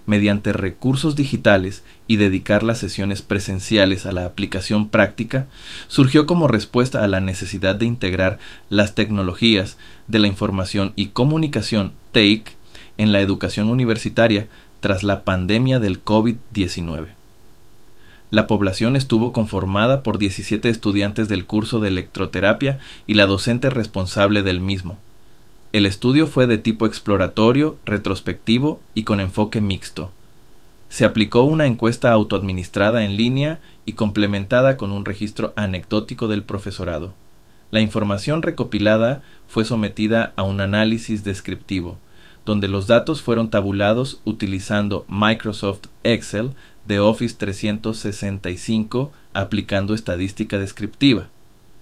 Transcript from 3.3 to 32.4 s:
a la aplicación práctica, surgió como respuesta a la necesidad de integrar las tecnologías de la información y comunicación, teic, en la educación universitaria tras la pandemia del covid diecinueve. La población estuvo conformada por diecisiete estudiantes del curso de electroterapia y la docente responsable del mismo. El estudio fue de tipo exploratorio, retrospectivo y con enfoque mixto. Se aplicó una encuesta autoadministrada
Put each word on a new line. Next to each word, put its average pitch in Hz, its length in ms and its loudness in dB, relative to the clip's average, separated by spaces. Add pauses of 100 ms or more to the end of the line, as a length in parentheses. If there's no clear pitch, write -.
a 95 80 -6
la 90 140 -4
aplicación 101 640 -2
práctica, 110 560 0 (420)
surgió 147 380 4
como 170 200 2
respuesta 123 560 0
a 101 60 4
la 95 120 0
necesidad 95 540 -2
de 113 120 -2
integrar 95 520 0 (300)
las 104 260 2
tecnologías 101 840 2 (300)
de 110 100 2
la 104 80 6
información 98 680 -2
y 101 120 -2
comunicación, 120 840 0 (200)
teic, 110 400 4 (460)
en 107 140 4
la 101 100 4
educación 98 480 0
universitaria 113 760 2 (340)
tras 98 240 0
la 98 200 0
pandemia 107 560 2
del 98 200 0
covid 110 360 2 (160)
diecinueve. 85 640 -4 (1120)
La 107 140 4
población 104 480 2
estuvo 120 380 2
conformada 107 720 0
por 104 140 -2
diecisiete 104 500 -2
estudiantes 101 600 0
del 92 180 -2
curso 107 340 -2
de 104 80 0
electroterapia 95 880 0 (300)
y 107 60 2
la 101 120 6
docente 120 440 0
responsable 101 760 0
del 92 160 0
mismo. 92 380 -6 (720)
El 104 120 4
estudio 131 440 2
fue 131 180 2
de 117 100 4
tipo 110 300 0
exploratorio, 110 1000 2
retrospectivo 104 960 -2 (140)
y 110 80 -2
con 107 160 0
enfoque 104 420 -2
mixto. 95 520 -6 (760)
Se - 160 0
aplicó 110 380 4
una 156 240 4
encuesta 120 460 2
autoadministrada 101 920 0